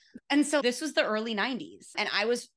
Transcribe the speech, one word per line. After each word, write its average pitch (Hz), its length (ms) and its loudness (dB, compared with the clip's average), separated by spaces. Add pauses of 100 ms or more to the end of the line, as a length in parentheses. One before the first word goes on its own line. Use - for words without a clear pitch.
(300)
And 277 160 4
so 294 160 2
this 240 200 0
was 311 120 -6
the 311 120 2
early 220 300 -2
nineties, 208 600 -6
and 208 160 -2
I 202 120 2
was 233 320 -2